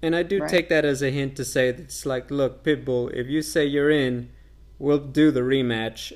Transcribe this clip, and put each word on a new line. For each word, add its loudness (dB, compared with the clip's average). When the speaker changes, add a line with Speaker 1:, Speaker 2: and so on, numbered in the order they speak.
Speaker 1:
And 0
I 0
do 0
Speaker 2:
Right. -4
Speaker 1:
take 2
that 4
as 0
a 0
hint -4
to -6
say 2
that -6
it's -12
like, -4
"Look, -2
Pitbull, 0
if -4
you -2
say 0
you're 2
in, 0
we'll 2
do 4
the 2
rematch -2